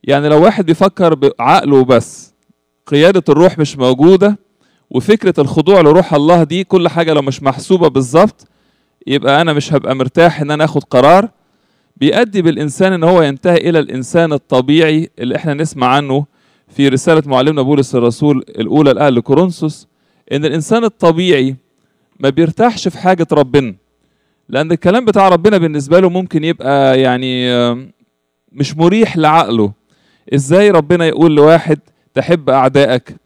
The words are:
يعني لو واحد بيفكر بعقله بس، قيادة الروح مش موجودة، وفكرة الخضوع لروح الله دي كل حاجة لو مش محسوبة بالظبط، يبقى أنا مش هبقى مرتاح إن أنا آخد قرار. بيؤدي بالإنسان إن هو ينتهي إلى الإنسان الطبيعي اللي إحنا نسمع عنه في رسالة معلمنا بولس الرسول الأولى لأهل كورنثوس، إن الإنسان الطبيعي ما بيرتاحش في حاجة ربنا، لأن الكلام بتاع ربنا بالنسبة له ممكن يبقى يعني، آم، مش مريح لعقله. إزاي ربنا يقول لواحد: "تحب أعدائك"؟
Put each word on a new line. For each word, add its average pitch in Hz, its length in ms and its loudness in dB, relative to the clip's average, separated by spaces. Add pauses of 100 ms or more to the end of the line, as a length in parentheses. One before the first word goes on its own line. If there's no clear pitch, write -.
يعني 143 240 0
لو 151 160 4
واحد 214 220 0
بيفكر 165 480 0
بعقله 139 680 2
بس، - 500 -2 (520)
قيادة 165 420 2
الروح 160 300 2
مش 147 180 -4
موجودة، 170 600 2 (520)
وفكرة 185 500 -2
الخضوع 165 400 2
لروح 165 340 4
الله 165 300 2
دي 175 200 -6
كل 175 240 -2
حاجة 160 240 -2
لو 147 100 0
مش 135 200 -8
محسوبة 156 460 -2
بالظبط، 135 600 0 (580)
يبقى 139 340 0
أنا 165 120 0
مش 147 200 -4
هبقى 131 240 -2
مرتاح 151 440 0
إن 147 100 -6
أنا 151 140 -2
آخد 143 200 -4
قرار. 170 440 2 (680)
بيؤدي 196 460 -2
بالإنسان 160 500 -2
إن 170 120 -4
هو 175 180 4
ينتهي 156 340 -2
إلى 165 220 0
الإنسان 151 540 -2
الطبيعي 156 880 0
اللي 123 180 -6
إحنا 151 180 -6
نسمع 143 320 -6
عنه 139 400 -2 (420)
في 139 200 0
رسالة 156 380 0
معلمنا 139 360 0
بولس 135 320 -2
الرسول 127 540 0
الأولى 123 440 0
لأهل 127 280 0
كورنثوس، 156 680 -4 (440)
إن 147 120 -4
الإنسان 165 400 -2
الطبيعي 165 720 0 (640)
ما 135 100 -2
بيرتاحش 175 580 -2
في - 100 -10
حاجة 180 340 -2
ربنا، 135 420 0 (720)
لأن 151 240 -4
الكلام 190 320 -2
بتاع 196 240 2
ربنا 185 300 2
بالنسبة 156 420 0
له 185 80 2
ممكن 175 360 -4
يبقى 139 560 0
يعني، 127 500 -2
آم، 120 420 -4 (600)
مش 139 240 -8
مريح 185 400 0
لعقله. 120 560 0 (600)
إزاي 165 360 2
ربنا 170 360 0
يقول 156 300 2
لواحد: 151 420 4 (360)
"تحب 143 360 -2
أعدائك"؟ 131 760 0